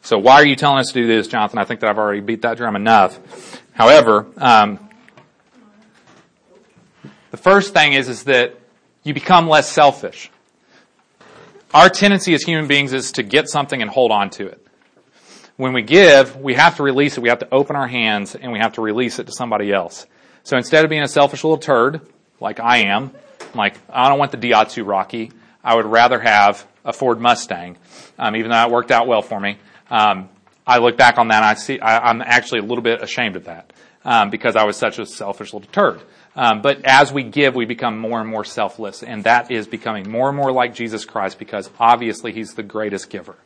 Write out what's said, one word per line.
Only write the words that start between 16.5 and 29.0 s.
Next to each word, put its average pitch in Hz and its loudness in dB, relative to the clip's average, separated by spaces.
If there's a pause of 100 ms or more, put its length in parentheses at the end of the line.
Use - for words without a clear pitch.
have 156 2
to 151 -6
release 139 0
it. 123 -8
We 117 0
have 120 0
to - -10
open 139 0
our 135 -6
hands 110 -4
and 127 -12
we 107 -8
have 110 0
to 117 -10
release 110 -4
it - -10
to - -18
somebody 104 -4
else. 92 -6 (380)
So - -4
instead 156 2
of 156 0
being 151 -4
a 139 -4
selfish 143 0
little 156 0
turd, 143 0 (380)
like 107 -10
I 117 2
am, 123 -4 (460)
like, 101 -2 (160)
"I 127 0
don't 139 0
want 139 -2
the 131 -12
D 117 0
I 107 4
two 113 -12
Rocky. 101 -6 (320)
I 117 0
would 110 0
rather 117 2
have 104 2 (200)
a 117 -8
Ford 120 -4
Mustang," 90 -4 (420)
um, 110 -4
even 113 -4
though 117 2
it 120 0
worked 120 -2
out 120 2